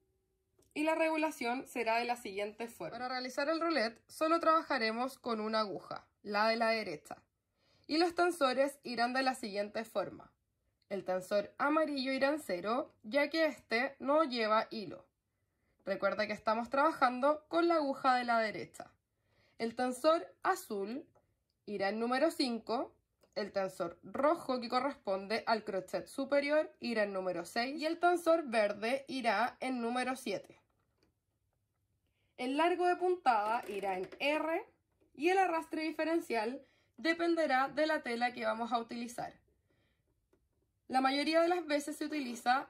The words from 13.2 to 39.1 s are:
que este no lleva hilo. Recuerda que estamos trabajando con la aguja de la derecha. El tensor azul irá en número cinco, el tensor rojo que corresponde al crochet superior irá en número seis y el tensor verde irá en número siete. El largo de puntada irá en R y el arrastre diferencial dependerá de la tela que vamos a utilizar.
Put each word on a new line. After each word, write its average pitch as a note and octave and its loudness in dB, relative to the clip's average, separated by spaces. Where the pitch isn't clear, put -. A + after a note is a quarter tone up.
que D#4+ 2
este B3+ -2
no C#4+ 4
lleva A3+ 2
hilo. G#3 -10
Recuerda G3 0
que G#3+ -2
estamos A3 -2
trabajando C#4 2
con E4+ 2
la E4+ 4
aguja C4+ 2
de B3 2
la A#3+ 2
derecha. G#3 -6
El A#3 -2
tensor B3+ 2
azul B3 -2
irá G3 -2
en G#3+ -2
número B3+ 2
cinco, B3+ -4
el G3+ -4
tensor F#3 -4
rojo C4 0
que A#3 -8
corresponde A3 -2
al A3 2
crochet F#3+ -6
superior C#4+ 0
irá A#3 0
en G#3 -2
número F#3 -2
seis B3+ -4
y C#4+ -4
el E4 -2
tensor E4+ 4
verde A3 0
irá A#3 0
en B3+ -4
número B3 -2
siete. - -8
El B3+ -4
largo F4 2
de F4+ 4
puntada B3 0
irá G3 -4
en F#3 -6
R D#4 0
y D#4 0
el F#4+ 4
arrastre E4 0
diferencial D#4 -2
dependerá D#4+ 2
de C#4+ 0
la D4+ 0
tela A#3+ -2
que A#3+ -8
vamos A3+ -2
a A#3+ 0
utilizar. A#3 -8